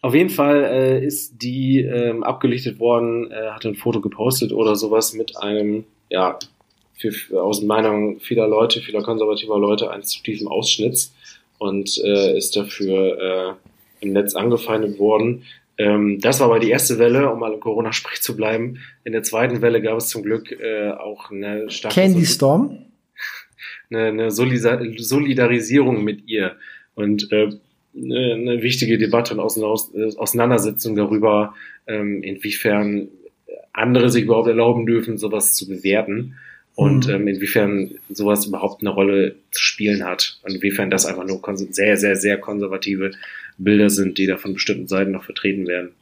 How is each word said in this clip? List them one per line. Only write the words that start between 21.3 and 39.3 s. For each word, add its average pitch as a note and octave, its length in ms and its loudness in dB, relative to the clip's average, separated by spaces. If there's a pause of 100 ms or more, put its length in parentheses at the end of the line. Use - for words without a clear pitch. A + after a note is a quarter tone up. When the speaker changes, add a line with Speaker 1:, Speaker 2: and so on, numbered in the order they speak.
Speaker 1:
starke G#2+ 240 -6
Speaker 2:
Candy F#3+ 200 4 (120)
Speaker 1:
Soli-, - 0 -
Speaker 2:
Storm? E3+ 520 2 (1120)
Speaker 1:
eine, A2+ 140 0
eine A2 260 0
Solisa-, A#2+ 480 2 (180)
Solidarisierung B2 1040 2
mit G#2 240 -4
ihr G2+ 280 -2 (400)
und, G#2 360 -2
äh, G#2+ 180 4 (460)
eine, B2+ 380 -2
eine A#2+ 300 -2
wichtige A#2 340 0
Debatte A2+ 360 2
und G#2+ 60 -4
Auseinaus-, G#2+ 560 -2
äh, G#2+ 220 -4
Auseinandersetzung A2 800 0
darüber, G#2 600 2 (320)
ähm, G#2 360 -4
inwiefern G#2 840 -2 (680)
andere B2 360 4
sich A2+ 140 4
überhaupt A2+ 240 2
erlauben A#2 380 2
dürfen, A2+ 320 0
sowas G#2 360 -2
zu F#2+ 140 -4
bewerten G2+ 680 -2 (400)
und, C3+ 320 4
Speaker 2:
Mhm. G#2+ 60 0
Speaker 1:
ähm, G2+ 140 0
inwiefern G2+ 640 0 (180)
sowas G#2 360 0
überhaupt G2+ 360 -4
eine G2+ 100 -2
Rolle G2 440 2 (160)